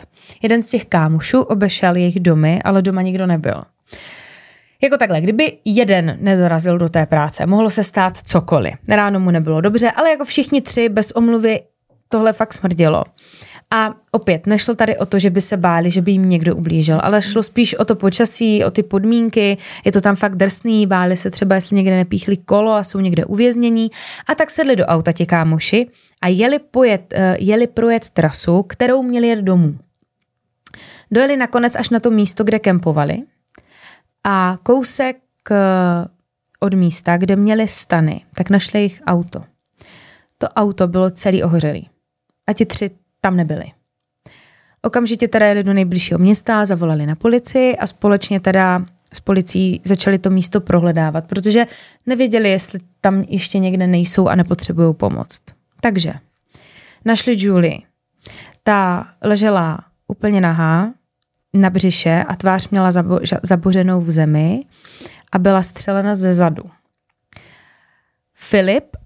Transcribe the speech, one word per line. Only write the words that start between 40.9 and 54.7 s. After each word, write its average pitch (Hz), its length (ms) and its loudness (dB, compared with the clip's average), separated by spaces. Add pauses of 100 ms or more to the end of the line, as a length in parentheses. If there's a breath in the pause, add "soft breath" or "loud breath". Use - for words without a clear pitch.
celý 185 320 -2
ohořelý, 156 460 -2 (600)
a 214 40 -2
ti 214 140 2
tři 202 240 -6 (300)
tam 185 160 0
nebyli. 156 280 -2 (1160 soft breath)
Okamžitě 233 460 -2
teda 214 180 2
jeli 202 160 2
do 196 100 0
nejbližšího 180 460 0
města, 208 460 2
zavolali 165 420 -2
na 151 80 -2
policii 247 600 0
a - 100 -6
společně 202 540 -2
teda 185 440 0 (280)
s - 80 -12
policií 185 640 -2
začali 190 340 2
to 190 120 -2
místo 185 300 0
prohledávat, 160 640 0
protože 208 400 0 (400 loud breath)
nevěděli, 233 440 0
jestli 190 300 -4 (200)
tam 190 280 0
ještě 196 300 -4
někde 185 280 0
nejsou 180 420 2
a - 60 0
nepotřebujou 175 580 0